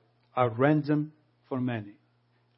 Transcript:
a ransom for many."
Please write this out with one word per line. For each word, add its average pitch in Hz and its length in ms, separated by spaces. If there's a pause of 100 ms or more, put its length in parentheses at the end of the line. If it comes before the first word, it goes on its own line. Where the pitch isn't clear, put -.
(340)
a 123 140
ransom 147 640 (360)
for 131 120
many." 113 320 (640)